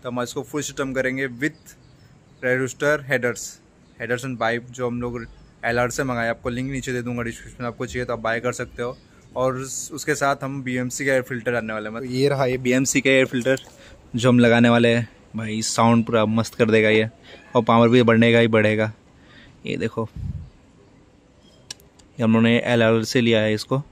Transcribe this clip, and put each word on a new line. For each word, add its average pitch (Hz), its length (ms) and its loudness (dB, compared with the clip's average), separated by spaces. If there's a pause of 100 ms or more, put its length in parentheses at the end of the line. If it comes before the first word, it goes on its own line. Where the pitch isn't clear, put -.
तो 127 60 -8
हम 123 140 -6
इसको 127 200 -8
फुल 151 180 -8
सिस्टम 135 320 -8
करेंगे 131 360 -4
with 131 460 -8 (680)
रेड 127 160 0
रूस्टर 143 500 -2
headers, 120 360 -2 (520)
headers 120 300 -6
and 123 120 -10
pipe, 120 320 -4
जो 123 160 -6
हम 120 140 -6
लोग 120 200 -8 (440)
एलआर 120 260 0
से 147 120 -4
मंगाए। 120 260 -2
आपको 117 200 -6
लिंक 127 220 -6
नीचे 131 220 -6
दे 123 80 -4
दूंगा 120 220 -6
डिस्क्रिप्शन 117 400 -12
में, 120 40 -6
आपको 117 180 -8
चाहिए 123 200 -8
तो 120 80 -6
आप 113 80 -6
बाय 113 180 -2
कर 120 160 -4
सकते 123 280 -10
हो। 123 140 -10 (380)
और 127 220 -2
उस-, 131 340 -12
उसके 151 240 -4
साथ 139 280 -2
हम 139 200 -8
बीएमसी 127 420 -4
का 139 80 2
एयर 131 100 2
फिल्टर 123 280 -6
डालने 110 220 -4
वाले 107 160 -8
हैं। 107 60 -12
मतलब 123 160 -10
ये 131 180 0
रहा 135 180 0
ये 127 120 -2
बीएमसी 131 420 0
का 135 100 2
एयर 135 160 6
फिल्टर 127 380 -2 (500)
जो 123 140 2
हम 123 100 6
लगाने 120 300 6
वाले 117 260 4
हैं। 117 120 -2 (280)
भाई 110 280 -6
साउंड 117 420 4
पूरा 113 220 2
मस्त 113 280 -2
कर 110 160 2
देगा 110 200 6
ये, 110 180 2 (460)
और 123 80 4
पावर 117 260 6
भी 123 140 6
बढ़ेगा 117 360 4
ही 117 100 4
बढ़ेगा। 107 440 2 (720)
ये - 120 -8
देखो, 113 300 -6 (2000)
ये 123 60 -2
हम 110 80 4
लोगों 113 100 4
ने 117 220 4
एलआर 113 400 2
से 123 180 0
लिया 117 180 4
है 107 140 0
इसको 127 280 -4 (100)